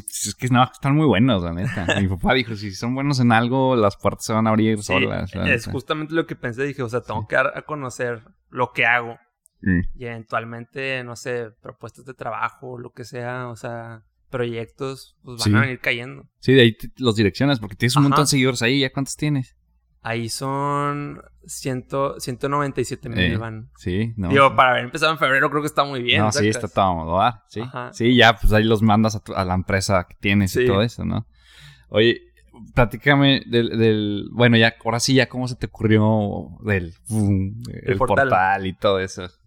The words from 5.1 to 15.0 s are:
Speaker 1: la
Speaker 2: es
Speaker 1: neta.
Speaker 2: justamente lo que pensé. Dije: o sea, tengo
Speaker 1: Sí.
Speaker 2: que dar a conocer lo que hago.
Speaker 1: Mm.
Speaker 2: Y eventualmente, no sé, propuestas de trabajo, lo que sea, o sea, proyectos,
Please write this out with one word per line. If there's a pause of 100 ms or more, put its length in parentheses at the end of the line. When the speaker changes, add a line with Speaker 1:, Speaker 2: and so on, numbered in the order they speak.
Speaker 1:
la (100)
Speaker 2:
es
Speaker 1:
neta.
Speaker 2:
justamente
lo
que
pensé.
Dije:
o
sea,
tengo
Speaker 1:
Sí.
Speaker 2:
que
dar
a
conocer (260)
lo
que
hago. (440)
Speaker 1:
Mm. (120)
Speaker 2:
Y
eventualmente,
no
sé, (100)
propuestas
de
trabajo,
lo
que
sea,
o
sea, (280)
proyectos,